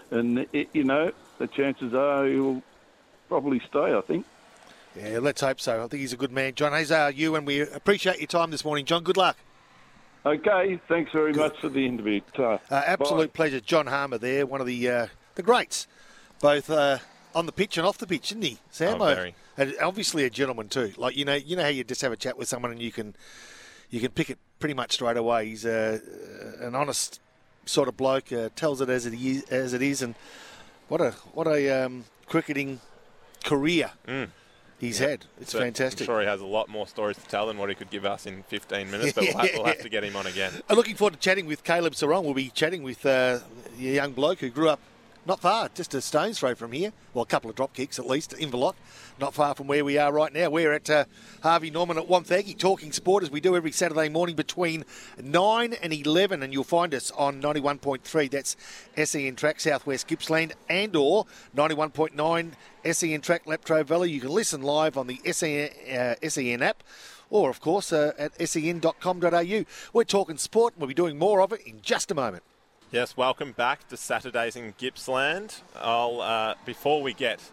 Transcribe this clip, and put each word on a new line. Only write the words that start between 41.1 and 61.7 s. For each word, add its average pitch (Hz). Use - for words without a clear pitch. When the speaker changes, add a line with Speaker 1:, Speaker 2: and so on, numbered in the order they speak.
Speaker 2:
to -
chatting 185
with 151
Caleb 170
Serong. 165
We'll 147
be 131
chatting 160
with, 131
uh, 127
a 127
young 139
bloke 143
who 135
grew 151
up 143
not 180
far, 190
just -
a 135
stone's 185
throw 127
from 117
here. 180
Well, 120
a -
couple 127
of 107
drop 131
kicks -
at 123
least, 131
Inverloch, 139
not 139
far 147
from 139
where 143
we 143
are 147
right 151
now. 165
We're 156
at, 151
uh, 147
Harvey 165
Norman 170
at 165
one 175
thirty, 190
talking 165
sport 190
as 160
we 143
do 185
every 160
Saturday 156
morning 170
between 160
nine 214
and 165
eleven, 156
and 135
you'll 135
find 170
us -
on 139
ninety-one 143
point 139
three, 151
that's 131
S 151
E 143
N 131
Track, 151
Southwest 139
Gippsland, 160
and 190
or 160
ninety-one 151